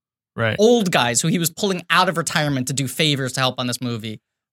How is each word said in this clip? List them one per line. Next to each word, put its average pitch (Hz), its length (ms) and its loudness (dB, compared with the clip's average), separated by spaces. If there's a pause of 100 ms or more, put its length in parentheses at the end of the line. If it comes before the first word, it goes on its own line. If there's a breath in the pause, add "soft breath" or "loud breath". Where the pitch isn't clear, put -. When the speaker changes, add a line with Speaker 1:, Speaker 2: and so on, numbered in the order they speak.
(340)
Speaker 1:
Right. 113 240 0
Speaker 2:
old 220 320 4
guys 120 300 2
who 165 80 0
he 180 100 2
was 165 120 0
pulling 190 400 -4
out 180 180 4
of 165 80 -2
retirement 147 500 -2
to 147 60 -6
do 131 160 -2
favors 139 460 0
to 135 60 -4
help 131 200 0
on 123 80 -2
this 120 120 -6
movie, 113 400 -8 (320)